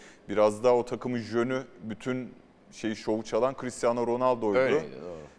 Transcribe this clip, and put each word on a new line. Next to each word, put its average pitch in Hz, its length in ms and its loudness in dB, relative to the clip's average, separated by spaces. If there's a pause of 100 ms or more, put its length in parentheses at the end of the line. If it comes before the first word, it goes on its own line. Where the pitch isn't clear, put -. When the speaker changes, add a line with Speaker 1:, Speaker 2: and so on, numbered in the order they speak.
(300)
Speaker 1:
biraz 104 340 4
daha 123 120 6
o 120 100 2
takımın 123 340 -4
jönü, 117 440 -2 (200)
bütün 120 500 -6 (380)
şey 110 240 -4
şovu 110 280 -2
çalan 123 380 0
Cristiano 120 460 0
Ronaldo'ydu. 120 520 2
Speaker 2:
Öyleydi, 135 240 2 (180)
doğru. 85 160 -12 (220)